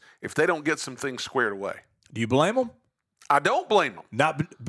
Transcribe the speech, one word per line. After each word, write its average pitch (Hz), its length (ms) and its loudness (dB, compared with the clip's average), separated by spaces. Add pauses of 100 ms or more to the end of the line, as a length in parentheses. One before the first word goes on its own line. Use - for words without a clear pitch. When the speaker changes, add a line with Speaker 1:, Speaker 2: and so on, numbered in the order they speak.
(200)
Speaker 1:
if - 140 -10
they 156 120 4
don't 160 180 0
get 151 140 0
some 131 160 -10
things 127 300 -6
squared 117 300 0
away. 98 260 -8 (320)
Speaker 2:
Do 113 80 -6
you 117 80 0
blame 156 300 2
'em? 240 120 -2 (580)
Speaker 1:
I - 120 4
don't 254 280 0
blame 160 260 4
'em. 82 180 -18
Speaker 2:
Not 147 260 2
b-, 151 80 -4 (220)